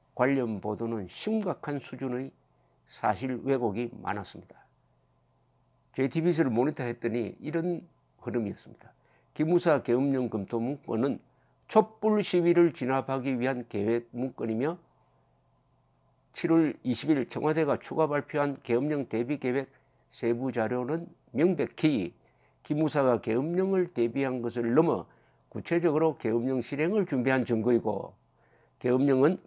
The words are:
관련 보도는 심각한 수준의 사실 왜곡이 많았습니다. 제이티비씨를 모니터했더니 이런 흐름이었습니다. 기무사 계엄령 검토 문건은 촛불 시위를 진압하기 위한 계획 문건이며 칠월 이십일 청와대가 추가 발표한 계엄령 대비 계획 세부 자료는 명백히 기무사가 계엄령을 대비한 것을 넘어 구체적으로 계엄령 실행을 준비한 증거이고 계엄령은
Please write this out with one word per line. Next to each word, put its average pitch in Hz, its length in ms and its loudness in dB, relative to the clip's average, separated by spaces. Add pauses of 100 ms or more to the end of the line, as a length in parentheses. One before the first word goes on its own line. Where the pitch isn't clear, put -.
(140)
관련 127 460 0
보도는 107 480 -4
심각한 185 720 -4
수준의 131 500 -8 (560)
사실 117 560 -2
왜곡이 120 480 0 (120)
많았습니다. 98 540 -8 (1400)
제이티비씨를 156 560 0
모니터했더니 117 920 -2
이런 165 460 -4 (340)
흐름이었습니다. - 720 -8 (420)
기무사 160 480 2
계엄령 131 480 2
검토 110 300 -4
문건은 123 600 -2 (480)
촛불 214 540 2
시위를 170 520 4
진압하기 131 680 -2
위한 123 280 -2
계획 113 440 0
문건이며 123 680 -4 (1600)
칠월 160 480 4
이십일 139 460 0
청와대가 147 500 0
추가 - 280 -2
발표한 143 560 -2
계엄령 135 460 0
대비 123 300 -2
계획 131 320 -2 (400)
세부 120 420 -2
자료는 123 560 -2 (220)
명백히 143 840 0 (480)
기무사가 143 580 2
계엄령을 175 760 0
대비한 127 480 0
것을 117 320 -2
넘어 147 320 4 (420)
구체적으로 160 720 0
계엄령 120 440 0
실행을 170 440 -2
준비한 127 380 0
증거이고 110 680 0 (640)
계엄령은 135 680 4